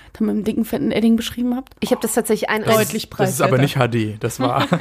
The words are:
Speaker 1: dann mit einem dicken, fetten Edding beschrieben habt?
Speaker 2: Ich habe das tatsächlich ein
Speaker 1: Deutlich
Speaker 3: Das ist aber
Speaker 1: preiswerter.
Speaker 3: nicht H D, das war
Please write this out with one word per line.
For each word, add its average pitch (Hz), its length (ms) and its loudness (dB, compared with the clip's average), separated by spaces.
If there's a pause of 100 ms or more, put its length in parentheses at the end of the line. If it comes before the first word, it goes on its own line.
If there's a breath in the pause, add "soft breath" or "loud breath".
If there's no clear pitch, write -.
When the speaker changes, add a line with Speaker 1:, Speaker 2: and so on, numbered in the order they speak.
(140)
Speaker 1:
dann 220 120 -2
mit 208 120 0
einem 208 60 -2
dicken, 226 220 -2
fetten - 260 -2
Edding 226 240 4
beschrieben 240 400 -2
habt? 262 240 -10
Speaker 2:
Ich - 120 -4
habe 240 100 2
das 220 140 -4
tatsächlich 220 340 0
ein 214 140 -2
Speaker 1:
Deutlich 220 480 2
Speaker 3:
Das 196 180 -2
ist 131 100 -4
aber 147 180 4
Speaker 1:
preiswerter. - 40 -
Speaker 3:
nicht 143 160 2
H 123 100 4
D, 110 320 -2
das 117 200 -4
war 262 260 0 (160)